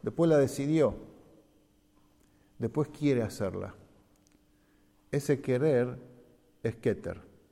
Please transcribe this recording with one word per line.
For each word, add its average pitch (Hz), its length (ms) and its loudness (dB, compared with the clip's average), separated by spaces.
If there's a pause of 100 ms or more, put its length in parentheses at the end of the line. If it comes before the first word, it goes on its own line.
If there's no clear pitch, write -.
después 165 260 0
la 156 80 6
decidió, 139 580 2 (1600)
después 127 300 -2
quiere 139 340 0
hacerla. 95 520 -6 (1400)
Ese 143 300 0
querer 127 580 0 (640)
es 113 140 -4
Keter. - 460 -4 (300)